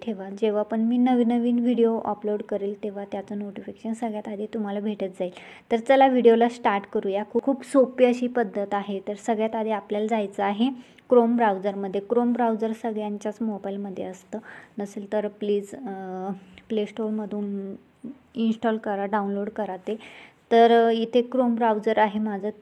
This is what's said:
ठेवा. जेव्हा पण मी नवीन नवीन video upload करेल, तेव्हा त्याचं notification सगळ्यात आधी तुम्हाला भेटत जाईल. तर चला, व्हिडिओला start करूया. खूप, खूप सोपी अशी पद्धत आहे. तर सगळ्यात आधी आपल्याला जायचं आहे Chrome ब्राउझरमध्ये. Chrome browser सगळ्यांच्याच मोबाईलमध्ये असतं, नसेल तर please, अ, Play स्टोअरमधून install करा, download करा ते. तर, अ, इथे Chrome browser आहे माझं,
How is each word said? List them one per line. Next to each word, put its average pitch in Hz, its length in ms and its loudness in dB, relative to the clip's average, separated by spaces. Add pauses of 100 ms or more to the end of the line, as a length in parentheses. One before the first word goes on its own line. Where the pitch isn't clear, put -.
ठेवा. 196 280 -8
जेव्हा 208 340 0
पण 220 180 -2
मी 233 160 2
नवीन 247 300 4
नवीन 240 320 2
video 233 400 4
upload 208 420 -4
करेल, 202 420 -6
तेव्हा 202 280 -8
त्याचं 202 280 -8
notification 202 540 -8
सगळ्यात 214 340 -6
आधी 208 180 -8
तुम्हाला 208 340 -4
भेटत 202 400 -4
जाईल. 180 120 -4 (400)
तर 233 60 2
चला, 269 300 6
व्हिडिओला 233 420 6
start 202 360 -2
करूया. 202 460 -2
खूप, 233 120 0
खूप 269 220 0
सोपी 254 400 4
अशी 247 220 2
पद्धत 208 460 -2
आहे. 202 340 -4
तर 208 60 -4
सगळ्यात 220 420 -2
आधी 220 140 -2
आपल्याला 208 380 -2
जायचं 202 360 -2
आहे 226 540 -2 (140)
Chrome 240 240 6
ब्राउझरमध्ये. 196 680 0 (100)
Chrome 240 220 2
browser 226 380 0
सगळ्यांच्याच 208 680 -6
मोबाईलमध्ये 202 600 -6
असतं, 185 360 -10 (400)
नसेल 202 340 -8
तर 214 140 0
please, 208 480 -4
अ, 190 540 -8 (400)
Play 214 160 -2
स्टोअरमधून 208 920 -6 (600)
install 220 420 0
करा, 202 280 -4
download 202 440 -2
करा 196 280 -8
ते. 202 180 -8 (560)
तर, 233 360 8
अ, 233 40 4
इथे 226 300 2
Chrome 240 340 0
browser 220 420 0
आहे 214 220 2
माझं, 208 300 -4 (120)